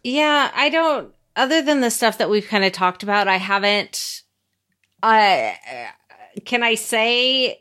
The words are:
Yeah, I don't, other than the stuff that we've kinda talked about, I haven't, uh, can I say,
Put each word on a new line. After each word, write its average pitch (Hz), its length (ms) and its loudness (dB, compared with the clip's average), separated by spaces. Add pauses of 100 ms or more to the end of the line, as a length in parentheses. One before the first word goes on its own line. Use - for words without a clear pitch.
Yeah, 285 520 0
I 285 140 0
don't, 294 440 -2 (220)
other 269 260 0
than 277 200 0
the 233 100 0
stuff - 260 0
that 190 140 0
we've 208 160 0
kinda 190 240 0
talked 185 320 -2
about, 202 240 0
I 190 100 4
haven't, 202 880 -2 (800)
uh, 196 480 4 (920)
can 240 200 -4
I 226 100 0
say, 240 880 -2